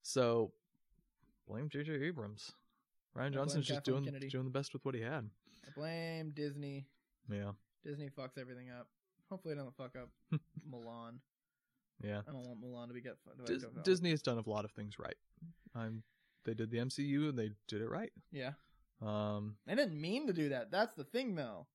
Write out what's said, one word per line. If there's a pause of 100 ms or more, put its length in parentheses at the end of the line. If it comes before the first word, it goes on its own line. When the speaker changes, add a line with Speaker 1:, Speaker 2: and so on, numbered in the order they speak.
Speaker 1:
So, (960)
blame
J
J
Abrams. (640)
Rian
Speaker 2:
I
blame
Speaker 1:
Johnson's
just
Speaker 2:
Kathleen
Speaker 1:
doing, (100)
Speaker 2:
Kennedy.
Speaker 1:
doing
the
best
with
what
he
had. (380)
Speaker 2:
I
blame
Disney. (420)
Speaker 1:
Yeah. (320)
Speaker 2:
Disney
fucks
everything
up. (440)
Hopefully
it
doesn't
fuck
up (220)
Speaker 1:
<laughs> (280)
Speaker 2:
Mulan. (840)
Speaker 1:
Yeah.
Speaker 2:
I
don't
want
Mulan
to
be
get, (320)
to
Speaker 1:
Dis-,
Speaker 2:
go (140)
Speaker 1:
Disney
has
done
a
lot
of
things
right. (600)
Um, (420)
they
did
the
M
C
U
and
they (180)
did
it
right. (220)
Speaker 2:
Yeah. (500)
Speaker 1:
Um, (100)
Speaker 2:
They
didn't
mean
to
do
that.
That's
the
thing,
though.